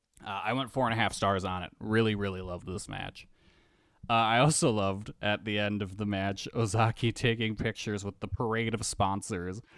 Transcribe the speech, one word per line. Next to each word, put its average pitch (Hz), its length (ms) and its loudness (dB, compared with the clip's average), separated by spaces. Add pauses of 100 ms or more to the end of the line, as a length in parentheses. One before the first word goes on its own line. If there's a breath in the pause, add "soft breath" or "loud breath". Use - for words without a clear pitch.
(260)
Uh, 95 200 -6
I 110 80 0
went 131 180 -2
four 131 140 0
and 117 80 2
a 113 80 2
half 101 100 2
stars 98 320 2
on 92 200 -4
it. - 160 -12
Really, 110 360 4
really 98 260 -2
loved 90 240 -8
this 90 220 -8
match. 95 400 -10 (840 soft breath)
Uh, 117 40 2
I 113 260 4
also 147 320 6
loved, 98 400 0 (100)
at 104 220 0
the 104 160 0
end 104 220 0
of 98 160 -8
the 107 80 -2
match, 98 480 -2
Ozaki 113 580 2
taking 113 460 0
pictures 104 480 -4
with 98 160 -8
the 104 80 -6
parade 113 440 -2
of 110 120 -2
sponsors 98 760 -2 (160 loud breath)